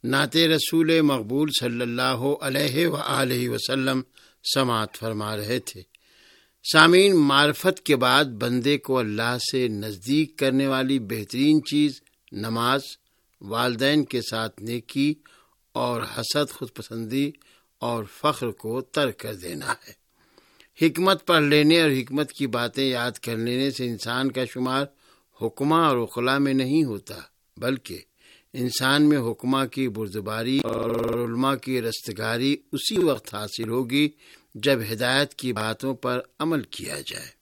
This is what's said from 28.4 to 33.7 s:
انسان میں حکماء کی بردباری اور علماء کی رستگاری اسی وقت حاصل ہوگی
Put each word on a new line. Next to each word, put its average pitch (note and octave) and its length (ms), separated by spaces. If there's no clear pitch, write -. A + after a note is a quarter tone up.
انسان C3 560
میں D3 80
حکماء C3 480
کی C3 240
بردباری G#2+ 720
اور A2+ 640
علماء B2+ 300
کی C3 260
رستگاری A2+ 720
اسی F3+ 320
وقت C#3 320
حاصل G#2+ 340
ہوگی C3 400